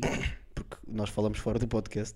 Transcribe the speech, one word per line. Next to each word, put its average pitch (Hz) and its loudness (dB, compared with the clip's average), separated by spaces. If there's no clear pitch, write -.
<coughs> - -6
porque - -8
nós 107 0
falamos 107 2
fora 113 2
do 120 4
podcast, 107 0